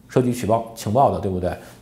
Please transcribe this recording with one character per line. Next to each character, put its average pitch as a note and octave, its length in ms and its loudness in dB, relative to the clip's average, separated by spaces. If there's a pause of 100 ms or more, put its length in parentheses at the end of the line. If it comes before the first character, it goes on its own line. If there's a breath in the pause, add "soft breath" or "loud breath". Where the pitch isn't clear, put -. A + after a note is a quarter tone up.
收 - 140 2
集 B2 100 2
情 A#2 160 -4
报， A2+ 280 0
情 - 180 -4
报 B2 180 4
的， F2+ 80 -2
对 F#2+ 120 -2
不 F#2 80 -2
对？ F2 160 -4 (260 loud breath)